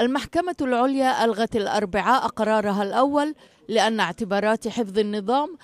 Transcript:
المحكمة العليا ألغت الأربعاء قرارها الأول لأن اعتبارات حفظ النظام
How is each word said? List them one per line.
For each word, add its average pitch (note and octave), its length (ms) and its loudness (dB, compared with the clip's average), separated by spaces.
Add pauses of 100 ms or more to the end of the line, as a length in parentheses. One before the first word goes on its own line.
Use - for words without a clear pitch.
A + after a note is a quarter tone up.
المحكمة C#4+ 600 -2
العليا C4 640 2
ألغت A3+ 320 0
الأربعاء G#3 720 0
قرارها G#3 560 0
الأول C#4+ 520 0 (340)
لأن G#3+ 320 2
اعتبارات G3+ 680 -2
حفظ G3 300 -2
النظام A3 640 -2